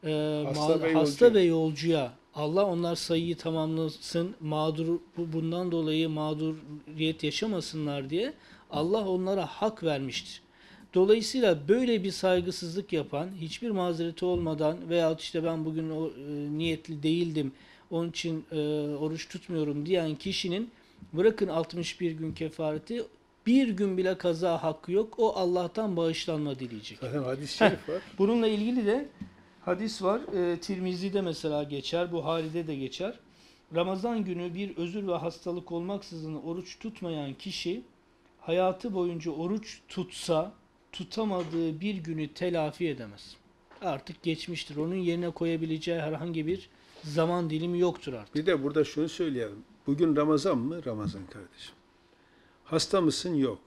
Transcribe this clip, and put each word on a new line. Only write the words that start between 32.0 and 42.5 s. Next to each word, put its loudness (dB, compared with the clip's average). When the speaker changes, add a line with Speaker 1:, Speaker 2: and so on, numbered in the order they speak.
Speaker 1:
Buhari'de -2
de -4
geçer. -6
Ramazan 0
günü -4
bir -6
özür -4
ve 2
hastalık -6
olmaksızın -6
oruç -8
tutmayan -6
kişi -6
hayatı 0
boyunca -2
oruç -4
tutsa -2
tutamadığı -2
bir -2
günü -4
telafi -2